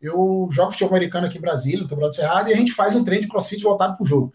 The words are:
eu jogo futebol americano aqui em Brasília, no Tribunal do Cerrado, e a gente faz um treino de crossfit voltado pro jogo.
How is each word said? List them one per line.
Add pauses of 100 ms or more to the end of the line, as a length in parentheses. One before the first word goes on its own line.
eu
jogo
futebol
americano
aqui
em
Brasília,
no
Tribunal
do
Cerrado,
e
a
gente
faz
um
treino
de
crossfit
voltado
pro
jogo.